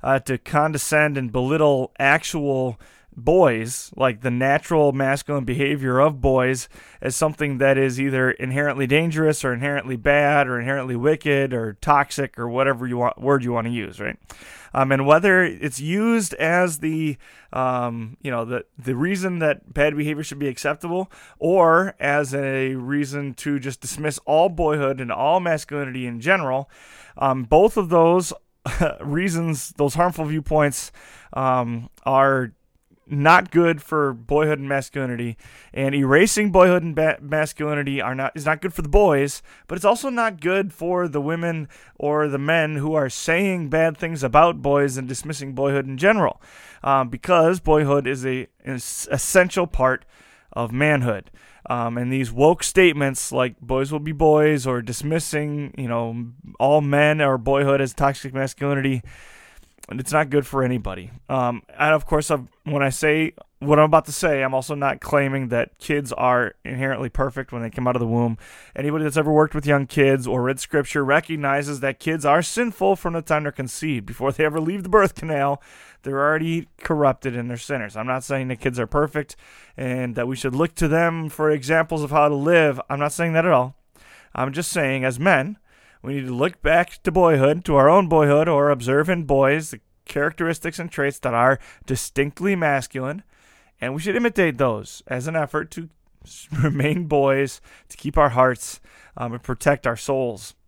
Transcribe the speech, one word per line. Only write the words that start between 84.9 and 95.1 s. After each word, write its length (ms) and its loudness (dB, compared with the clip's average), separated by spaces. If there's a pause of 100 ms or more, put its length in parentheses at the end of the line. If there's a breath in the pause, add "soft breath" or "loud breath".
as 160 -2
men, 380 0 (440 soft breath)
we 120 -10
need 140 -6
to 60 -6
look 280 -2
back 420 0
to 80 0
boyhood, 540 4
to 100 2
our 140 8
own 180 6
boyhood, 400 4
or 220 4
observe 400 0
in 140 0
boys 480 2
the 100 -16 (240)
characteristics 760 -4
and 100 -10
traits 300 -4
that 140 -2
are 260 4 (260 loud breath)
distinctly 720 -2
masculine, 680 -4 (580 soft breath)
and 120 -6
we 80 -6
should 140 -2
imitate 420 2
those 500 -2
as 200 -6